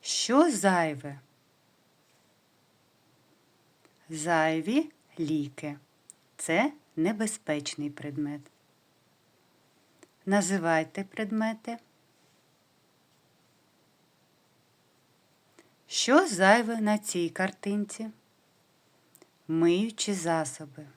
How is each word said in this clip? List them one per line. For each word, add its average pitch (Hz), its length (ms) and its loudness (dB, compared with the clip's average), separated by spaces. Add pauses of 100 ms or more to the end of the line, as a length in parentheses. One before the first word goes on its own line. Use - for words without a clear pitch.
Що 294 460 4
зайве? 160 680 0 (3000)
Зайві 160 840 0 (280)
ліки. 147 580 -4 (600)
Це 214 360 0 (220)
небезпечний 160 920 -4
предмет. 147 520 -8 (1800)
Називайте 175 760 0
предмети. 220 760 -6 (4000)
Що 320 400 4
зайве 220 540 4
на 208 160 2
цій 175 320 -2
картинці? 202 800 -4 (1400)
Миючі 180 680 2
засоби. 160 720 -4 (120)